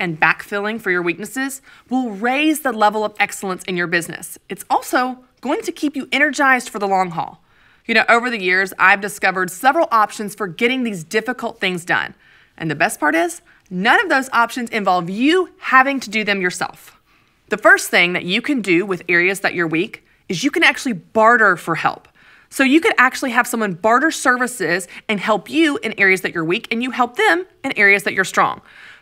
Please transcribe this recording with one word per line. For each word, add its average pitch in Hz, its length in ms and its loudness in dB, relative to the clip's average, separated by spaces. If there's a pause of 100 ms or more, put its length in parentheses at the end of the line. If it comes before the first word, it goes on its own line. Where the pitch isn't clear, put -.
and 170 180 -4
backfilling 208 640 0
for 202 100 -4
your 180 100 2
weaknesses 208 600 -6 (260)
will 254 220 -2
raise 262 500 0
the 262 120 -2
level 214 320 2
of 208 160 -6
excellence 190 440 -4
in 185 120 -4
your 175 100 0
business. 170 500 -4 (120)
It's - 200 -12
also 254 500 0 (220)
going 320 220 -4
to 403 80 -6
keep 311 240 -6
you 262 160 -8
energized 269 580 2
for 220 120 -10
the 202 80 -2
long 185 240 0
haul. - 280 -8 (460)
You - 80 -2
know, 220 140 4
over 233 200 4
the 233 140 -4
years, 185 380 0
I've 190 200 6
discovered 190 480 -2
several 294 440 2
options 214 420 0
for 202 140 -6
getting 240 340 -2
these 202 220 -6
difficult 226 560 -4
things 185 240 -4
done. 131 300 -2 (440)
And 160 100 -6
the 151 60 -4
best 170 240 -2
part 311 160 0
is, 339 280 -2 (280)
none 220 300 2
of 415 80 -2
those 269 240 0
options 233 380 0
involve 185 380 0
you 302 500 0
having 262 420 2
to 214 100 -12
do 220 140 -2
them 196 160 -2
yourself. - 600 -8 (480)
The 208 100 -4
first 359 320 4
thing 180 220 2
that 180 120 -4
you 196 180 -2
can 285 180 -2
do 180 240 2
with 180 240 -4
areas 180 320 2
that - 140 -2
you're 170 140 -2
weak 165 360 -4 (240)
is 170 140 -4
you 285 80 0
can 339 140 0
actually 269 300 0
barter 220 600 2
for 165 200 -4
help. - 320 -4 (440)
So 277 120 0
you 285 180 6
could 440 160 2
actually 254 320 2
have 233 160 0
someone 214 260 -2
barter 247 380 2
services 240 760 -2 (220)
and 214 100 -2
help 208 300 -2
you 294 300 2
in - 200 -6
areas 190 220 4
that - 140 -6
you're 165 100 -2
weak, 180 260 -2
and 226 120 -2
you 262 80 -4
help 240 260 -2
them 370 300 2 (180)
in 269 140 -4
areas 202 240 4
that 196 100 -4
you're 185 140 -2
strong. - 340 0 (420)